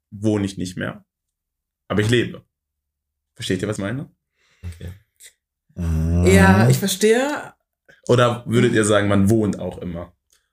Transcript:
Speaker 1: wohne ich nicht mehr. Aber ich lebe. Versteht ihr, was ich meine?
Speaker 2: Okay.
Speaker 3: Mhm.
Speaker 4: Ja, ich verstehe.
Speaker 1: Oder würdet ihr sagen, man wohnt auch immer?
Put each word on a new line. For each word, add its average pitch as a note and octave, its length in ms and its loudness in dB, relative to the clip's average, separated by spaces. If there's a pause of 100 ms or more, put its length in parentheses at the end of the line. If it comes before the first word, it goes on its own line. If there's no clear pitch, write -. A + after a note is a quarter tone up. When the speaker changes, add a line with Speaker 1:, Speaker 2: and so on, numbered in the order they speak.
(120)
Speaker 1:
wohne G#2 340 -2
ich F#2+ 120 -8
nicht F#2 200 -10
mehr. - 280 -10 (840)
Aber G2+ 140 0
ich G#2+ 80 -2
lebe. A2 340 -2 (920)
Versteht F#2 260 -4
ihr, G2+ 60 -4
was G#2+ 100 -6
ich G2 60 -8
meine? B2 260 -8 (540)
Speaker 2:
Okay. F2+ 280 -14 (840)
Speaker 3:
Mhm. E2 520 0
Speaker 4:
Ja, F#2+ 420 6
ich C3 80 2
verstehe. A3+ 760 -2 (540)
Speaker 1:
Oder A#2+ 380 2
würdet A#2 280 2
ihr A2 120 2
sagen, G2+ 220 2
man G2+ 220 2
wohnt G#2+ 300 0
auch F2+ 200 -10
immer? F2 340 -12 (400)